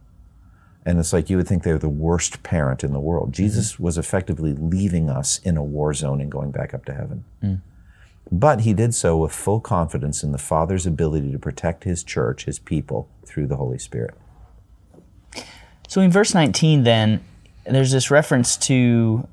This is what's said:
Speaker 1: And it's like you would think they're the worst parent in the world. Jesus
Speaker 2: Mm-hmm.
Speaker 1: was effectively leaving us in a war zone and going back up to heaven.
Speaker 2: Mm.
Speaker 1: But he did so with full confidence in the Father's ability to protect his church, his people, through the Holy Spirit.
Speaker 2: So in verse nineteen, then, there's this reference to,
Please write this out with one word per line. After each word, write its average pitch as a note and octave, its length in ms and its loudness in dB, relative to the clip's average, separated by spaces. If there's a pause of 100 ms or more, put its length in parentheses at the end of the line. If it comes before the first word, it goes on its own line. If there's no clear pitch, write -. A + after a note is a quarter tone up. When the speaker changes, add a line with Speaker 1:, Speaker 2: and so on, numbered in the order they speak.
(840)
Speaker 1:
And F2 140 2
it's D#2+ 140 0
like E2+ 160 2
you F#2+ 80 2
would F2 100 2
think F2 160 0
they're E2 140 2
the D2+ 120 -2
worst D#2+ 540 -2
parent C#2 400 -2
in C#2 100 -2
the C#2 60 -2
world. D2+ 340 -2
Jesus G#2 400 0
Speaker 2:
Mm-hmm. - 100 -10
Speaker 1:
was E2+ 140 0
effectively D#2+ 560 -2
leaving E2 560 0
us C#2 300 -4
in E2+ 180 0
a D2 60 -2
war D2 300 -2
zone C#2 280 -2
and D2 100 -6
going C#2+ 200 -6
back C2+ 220 -6
up C2+ 120 -12
to C2+ 80 -8
heaven. - 300 -10 (200)
Speaker 2:
Mm. F#2+ 180 -2 (680)
Speaker 1:
But A#2+ 320 4
he A2+ 120 2
did A2+ 200 2
so E2 240 2
with D#2+ 140 0
full A2 300 -2
confidence D2+ 600 -4
in D2 100 -2
the C#2 40 -4
Father's E2 480 -2
ability D2+ 460 -2
to C2+ 80 -8
protect D#2+ 460 -6
his F2 180 -4
church, C2+ 400 -4
his C#2+ 160 -8
people, C2+ 480 -6 (180)
through D2 220 -6
the C#2 80 -4
Holy B1+ 220 -4
Spirit. - 380 -10 (1700)
Speaker 2:
So F#3+ 140 2
in F#3 100 8
verse G3 220 4
nineteen, D#3 500 4
then, A2 380 4 (480)
there's C3 220 2
this C3 200 0
reference C#3+ 460 4
to, A#2 760 2